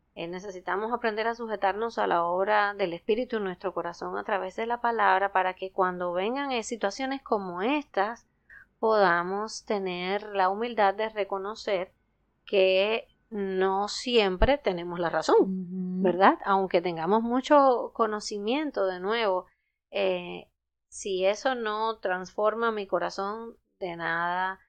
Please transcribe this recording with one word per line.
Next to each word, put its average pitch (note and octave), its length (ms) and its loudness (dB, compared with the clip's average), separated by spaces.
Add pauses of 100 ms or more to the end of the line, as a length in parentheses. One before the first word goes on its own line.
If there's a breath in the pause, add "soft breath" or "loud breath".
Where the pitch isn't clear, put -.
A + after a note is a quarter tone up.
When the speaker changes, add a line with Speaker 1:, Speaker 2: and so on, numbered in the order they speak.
(160)
Speaker 1:
eh, E3 120 -8
necesitamos F#3 680 -6
aprender A3 340 -2
a A#3 80 0
sujetarnos A3 640 -2
a G#3 100 0
la F3 160 2
obra G3+ 520 2
del F#3+ 180 -2
Espíritu A3+ 440 -2
en G#3 80 -2
nuestro F3+ 280 -6
corazón F3 440 -6
a G#3 60 -6
través F#3 320 -4
de A3+ 120 -4
la A#3+ 140 -2
palabra G3+ 500 2
para F#3 240 0
que F#3+ 160 -8
cuando F3+ 420 0
vengan, B3+ 380 -2
eh, A#3 120 -2
situaciones C4 600 -4
como F#3 400 -2
estas, A#3+ 640 -2 (520 soft breath)
podamos G3+ 840 2
tener F#3+ 580 -4 (100)
la F#3+ 160 4
humildad G#3+ 440 2
de G#3+ 160 -2
reconocer G3+ 840 -4 (520)
que G3 640 2 (220)
no F#3+ 580 0
siempre G#3+ 680 2
tenemos F3 420 -4
la E3+ 100 0
razón, E3 300 2
Speaker 2:
Ujú. F#3 640 -2
Speaker 1:
¿verdad? F#3+ 420 6
Aunque F#3+ 360 2
tengamos F3+ 420 0
mucho B3+ 720 4
conocimiento, G#3+ 920 -2
de F#3 140 -4
nuevo, G3 480 0 (420)
eh, F3+ 600 -4 (400)
si F#3+ 360 -4
eso G#3+ 300 0
no A3 440 -2
transforma G#3 720 -2
mi G#3 140 -4
corazón, G3 680 -4 (240)
de F3 160 -6
nada F3 720 -2